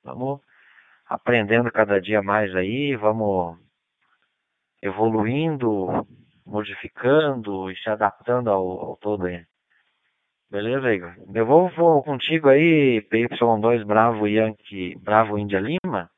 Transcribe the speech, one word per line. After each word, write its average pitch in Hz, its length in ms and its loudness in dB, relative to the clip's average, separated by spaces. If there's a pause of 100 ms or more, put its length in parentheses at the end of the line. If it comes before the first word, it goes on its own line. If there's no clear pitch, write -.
Vamos 131 360 -10 (640)
aprendendo 117 640 0
cada 101 280 2
dia 101 220 0
mais 101 320 -2
aí, 120 400 -2
vamos 104 640 -2 (1200)
evoluindo, 110 1300 -2 (400)
modificando 110 1200 -2
e 92 80 -10
se - 140 -8
adaptando 110 580 -2
ao, 95 320 -2
ao - 160 -10
todo 104 300 -6
aí. 87 180 -8 (1040)
Beleza, 117 440 -2
Igor? 87 180 -8 (220)
Eu 113 120 2
vou, 165 240 6
vou 160 320 2
contigo 151 460 -2
aí, 143 520 6 (100)
P 113 140 2
Y 117 360 0
dois 117 220 2
Bravo 107 440 2
Yankee, 104 760 -4
Bravo 107 340 2
Índia 101 220 -2
Lima. 117 600 -4